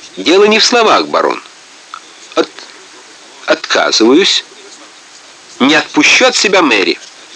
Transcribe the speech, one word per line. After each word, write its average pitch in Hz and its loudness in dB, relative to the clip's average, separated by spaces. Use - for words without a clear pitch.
«Дело 185 2
не 214 2
в - 0
словах, 170 0
барон. 73 -2
От-, - -2
отказываюсь. 120 0
Не 139 0
отпущу - 0
от 247 2
себя 196 0
Мэри». 101 -2